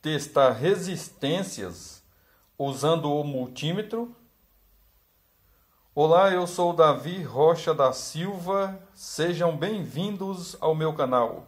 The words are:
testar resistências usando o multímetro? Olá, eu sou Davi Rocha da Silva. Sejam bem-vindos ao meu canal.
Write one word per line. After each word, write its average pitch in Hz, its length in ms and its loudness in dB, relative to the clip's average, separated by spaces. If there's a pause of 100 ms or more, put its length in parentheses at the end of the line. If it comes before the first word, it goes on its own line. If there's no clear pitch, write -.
testar 143 480 2
resistências 165 1500 -4 (540)
usando 143 560 0
o 147 100 0
multímetro? 170 920 -6 (1800)
Olá, 170 380 6
eu 180 160 0
sou 175 260 0
Davi 156 480 2
Rocha 151 500 2
da 139 220 4
Silva. 190 840 -6 (160)
Sejam 165 600 -2
bem-vindos 185 1040 -6
ao 160 140 2
meu 156 220 0
canal. 127 520 0